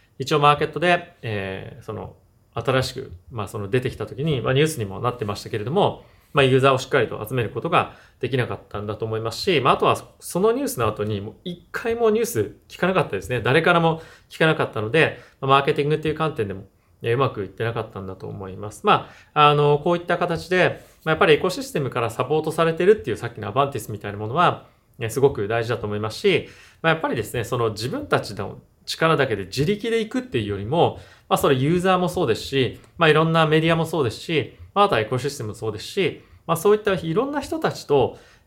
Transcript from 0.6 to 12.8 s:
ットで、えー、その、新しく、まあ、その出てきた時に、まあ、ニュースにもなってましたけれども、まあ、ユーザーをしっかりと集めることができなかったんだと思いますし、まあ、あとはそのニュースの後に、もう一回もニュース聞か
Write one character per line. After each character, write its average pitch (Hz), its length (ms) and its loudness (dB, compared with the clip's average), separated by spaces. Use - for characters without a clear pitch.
ッ 151 40 -6
ト - 80 -8
で、 175 440 0
え 101 580 -6
ー、 - 40 -20
そ 110 100 -10
の、 98 220 -12
新 127 280 0
し 127 100 -4
く、 110 200 -12
ま 110 140 -6
あ、 92 40 -12
そ 110 100 -10
の 98 100 -8
出 123 120 0
て 135 100 -4
き - 60 -14
た 104 100 -8
時 117 180 -8
に、 139 180 -2
ま 127 80 0
あ、 - 20 2
ニ 135 80 2
ュ 156 40 4
ー - 20 0
ス 156 100 -4
に 110 80 -4
も 98 160 -8
な 120 100 0
っ 120 80 -8
て 113 60 -4
ま 104 120 -4
し - 60 -14
た 104 60 -12
け 113 100 -6
れ 104 60 -6
ど 123 60 -6
も、 175 340 0
ま 139 80 6
あ、 - 20 8
ユ 131 140 6
ー - 20 4
ザ 135 120 6
ー - 20 4
を 131 40 0
し 131 80 -6
っ - 20 -18
か 135 120 2
り 107 80 0
と 101 180 -8
集 127 80 -8
め 123 80 0
る 101 80 -4
こ 113 100 -8
と 170 100 -4
が 139 240 0
で 127 80 -4
き 131 80 -2
な 120 100 0
か 101 80 -6
っ - 140 -14
た 104 120 -8
ん 104 60 -8
だ 104 100 -6
と - 80 -6
思 110 120 -4
い 110 40 -4
ま 113 120 -6
す - 60 -12
し、 165 220 2
ま 123 100 4
あ、 - 40 6
あ - 20 -4
と 202 100 2
は 120 100 4
そ - 220 -6
の 220 120 2
ニ 269 100 -2
ュ - 20 -2
ー 247 40 -2
ス - 120 -6
の 113 60 2
後 107 180 -2
に、 104 160 -4
も 104 120 -10
う - 20 -18
一 175 280 -12
回 226 220 -4
も 233 160 2
ニ 220 100 2
ュ - 20 2
ー 214 40 0
ス - 300 -4
聞 - 100 -20
か 175 80 0